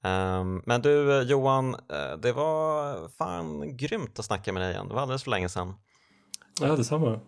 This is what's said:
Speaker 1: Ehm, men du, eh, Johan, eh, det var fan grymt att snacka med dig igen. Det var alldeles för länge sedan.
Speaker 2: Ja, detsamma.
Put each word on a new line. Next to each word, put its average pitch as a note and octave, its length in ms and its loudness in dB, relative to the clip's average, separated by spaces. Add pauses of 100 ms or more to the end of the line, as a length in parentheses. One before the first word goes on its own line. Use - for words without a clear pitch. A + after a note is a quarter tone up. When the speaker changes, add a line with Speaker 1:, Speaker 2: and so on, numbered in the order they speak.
Speaker 1:
Ehm, F#2 600 0
men A#2+ 160 2
du, C#3+ 360 6
eh, C3+ 60 4
Johan, C3 500 4
eh, C#2+ 480 -6
det A#2+ 120 4
var D3+ 600 0 (220)
fan E2 600 -4
grymt D#3 420 -4
att A2 60 -6
snacka G#2 280 -2
med F#2 100 0
dig F#2 80 -2
igen. F#2+ 160 -6
Det G2 60 -8
var A#2+ 80 -2
alldeles C3 220 -4
för C3+ 80 -4
länge F#2 180 0
sedan. F#2 240 -6 (880)
Speaker 2:
Ja, C#3 140 2
detsamma. C3 520 0